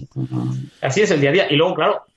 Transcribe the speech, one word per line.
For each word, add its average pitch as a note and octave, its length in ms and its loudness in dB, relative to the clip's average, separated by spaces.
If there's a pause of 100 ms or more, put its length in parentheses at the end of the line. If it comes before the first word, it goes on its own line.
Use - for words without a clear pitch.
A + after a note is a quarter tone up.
(140)
mm, B2+ 380 -4 (300)
así C#3 200 0
es G3 80 2
el D#3+ 100 2
día C#3 100 4
a - 20 2
día. F3+ 200 2
Y D3 40 4
luego, E3+ 180 2
claro, F3+ 280 0 (140)